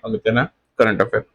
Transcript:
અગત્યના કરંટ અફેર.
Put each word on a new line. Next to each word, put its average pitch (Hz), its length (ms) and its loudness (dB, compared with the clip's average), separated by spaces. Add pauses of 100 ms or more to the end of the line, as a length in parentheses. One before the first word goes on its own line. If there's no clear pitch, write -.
અગત્યના 113 460 0 (260)
કરંટ 110 260 2
અફેર. 107 200 0 (140)